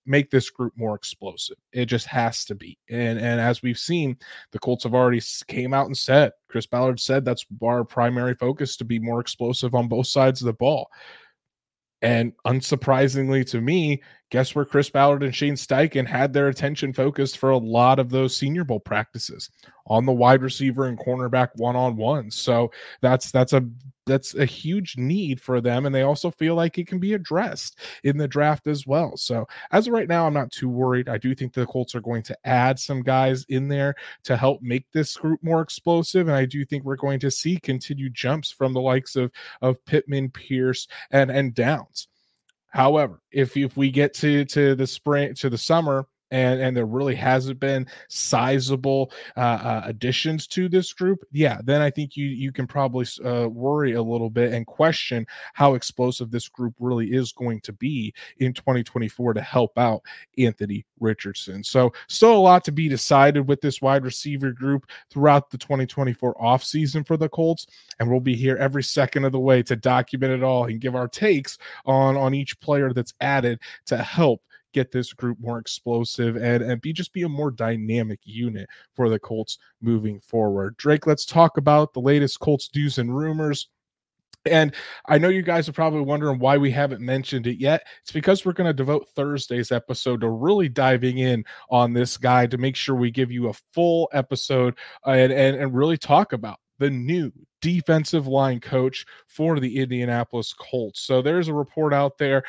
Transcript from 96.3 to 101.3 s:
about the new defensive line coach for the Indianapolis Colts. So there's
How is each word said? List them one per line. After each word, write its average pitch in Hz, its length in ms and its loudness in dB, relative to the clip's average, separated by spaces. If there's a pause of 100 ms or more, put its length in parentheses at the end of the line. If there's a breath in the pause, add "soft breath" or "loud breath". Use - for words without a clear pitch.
about 107 240 -8 (200)
the 139 120 0
new 139 420 -2 (300)
defensive 160 640 0
line 131 340 2
coach 131 460 -2 (220 loud breath)
for 160 300 0
the 131 200 -2
Indianapolis 123 760 -2
Colts. - 480 -8
So 127 220 2
there's 160 260 0